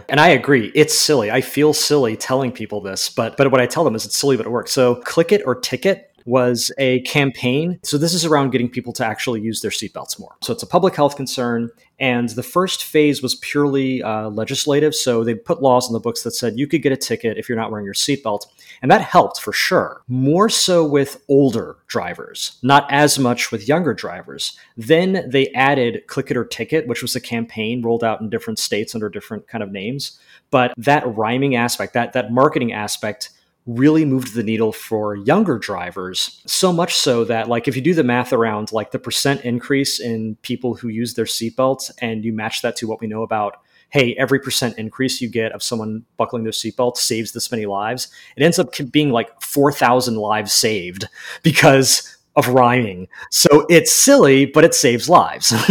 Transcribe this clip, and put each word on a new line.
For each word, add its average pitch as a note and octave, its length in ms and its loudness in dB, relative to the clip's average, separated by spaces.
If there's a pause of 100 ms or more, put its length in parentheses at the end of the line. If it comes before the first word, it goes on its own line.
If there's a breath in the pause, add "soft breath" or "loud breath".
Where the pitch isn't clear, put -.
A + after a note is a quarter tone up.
And C#3+ 120 2
I E3 80 8
agree. B2+ 480 4
It's D3+ 200 4
silly. A#2 340 2
I B2+ 100 2
feel D3+ 320 2
silly C3+ 440 0
telling C3 360 -2
people G#2 280 -8
this, F#2+ 300 -6
but, A2+ 260 -4
but C3+ 140 4
what B2+ 100 4
I A#2+ 60 4
tell D#3 160 -2
them A2 140 0
is G#2+ 80 -6
it's G#2 120 -6
silly, C#3 200 2
but A2 100 -4
it A2+ 40 -8
works. A#2 200 -4
So B2 260 2
Click E3 360 0
It G3+ 120 2
or B2 120 0
Ticket F#3+ 500 -4 (180)
was B2 540 0
a B2+ 220 2
campaign. C#3 800 -2
So - 160 -2
this E3 160 0
is E3+ 100 -2
around C#3+ 260 2
getting A#2+ 180 0
people A#2+ 260 -8
to B2+ 100 -4
actually A2 360 -4
use A2 200 -6
their G#2 100 -4
seatbelts - 480 -10
more. - 240 -20
So B2 100 -6
it's - 100 -8
a - 40 -12
public F3+ 280 2
health C#3+ 220 0
concern. A#2+ 540 -4 (280 soft breath)
And A#2+ 320 0
the A2 120 -8
first - 420 -4
phase D3+ 380 2
was C3 140 -4
purely, C3+ 640 -2
uh, A2 280 -6
legislative. C#3 640 0
So A#2 280 0
they A2+ 120 0
put C3+ 280 -4
laws B2 260 4
in A#2 40 -6
the A2+ 80 -4
books A#2 220 -6
that A#2 100 -6
said A2+ 260 -4
you C#3+ 80 -2
could D3 160 0
get C#3 100 2
a C3 40 -2
ticket A2+ 400 -4
if G#2+ 120 -10
you're A#2 100 -4
not A2 120 -6
wearing G#2 140 -8
your G2 100 -10
seatbelt. C3+ 520 -4 (340 loud breath)
And C3 100 2
that G3+ 120 6
helped - 380 2
for - 120 -8
sure, - 560 0
more C#3 400 2
so F3 380 2
with C#3 420 0
older C#3 480 2 (100)
drivers, - 760 -8
not C#3 280 6
as C#3+ 280 4
much A#2+ 320 0
with G#2 180 -8
younger D3+ 240 2
drivers. - 640 -10 (200 soft breath)
Then D#3+ 520 2
they C3+ 200 2
added C3 580 0
Click - 240 -6
It C3 60 -2
or A#2 80 -2
Ticket, D3 420 -4
which A#2+ 160 -6
was B2+ 140 -6
a A#2 40 -6
campaign A#2 640 -6
rolled A#2 220 -2
out G#2+ 160 -2
in G#2+ 100 -8
different A2 280 -6
states - 360 -4
under G#2+ 140 -6
different - 380 -12
kind A2 160 -8
of G2 100 -10
names. A2 460 -10 (320 soft breath)
But B2 280 2
that C#3+ 260 2 (120)
rhyming B2 380 0
aspect, A#2 400 -2
that, A#2 200 -2
that A2+ 180 -2
marketing C3 400 2
aspect G#2 580 -8 (360 soft breath)
really C#3+ 380 4
moved C3 300 -2
the A#2 80 -4
needle A2 300 0
for G#2+ 420 -6
younger C3+ 440 0
drivers, F#2 880 -8
so - 260 0
much E3+ 220 0
so A#2+ 300 2
that, A2+ 240 -2
like, A#2+ 200 -2
if B2 80 -2
you C3 60 -6
do E3+ 120 2
the D#3+ 80 2
math B2 300 2
around, A2 400 0
like, A2 180 -4
the C3 80 -6
percent C#3 440 -2
increase C3+ 580 -2
in A2 420 -6
people A#2+ 320 -6
who A#2 140 -10
use A2+ 260 -6
their A2+ 100 -2
seatbelt C3 760 -2
and A2+ 260 -6
you A2+ 80 -4
match A2 300 -6
that A#2 140 -4
to A2+ 100 -8
what A2 140 -6
we A2+ 60 -10
know G#2+ 160 -6
about, G#2+ 360 -4 (320 soft breath)
hey, A#2+ 280 2
every C3 220 0
percent A#2+ 380 -4
increase A#2 420 -4
you B2 80 -6
get A2+ 240 -4
of - 100 -12
someone A2 420 -6 (120)
buckling A#2 280 -4
their A2 80 -6
seatbelt B2 440 -2
saves A2+ 360 -4
this - 180 -8
many A2 160 -4
lives, G#2+ 420 -4 (280 loud breath)
it C3 60 0
ends E3+ 160 4
up - 160 -2
c-, D3 100 -6
being, D3 260 0
like, A#2 300 -2
four C#3+ 320 2
thousand B2 440 2
lives G#2 360 -2
saved G2 520 -2 (380 loud breath)
because C3+ 760 4 (200)
of C#3+ 120 2
rhyming. A#2+ 600 2 (220 loud breath)
So D#3 380 6
it's E3+ 240 6
silly, C#3+ 540 6
but D#3 180 6
it E3 100 6
saves A#2+ 340 2
lives. A#2 500 4
<laughs> A2+ 120 0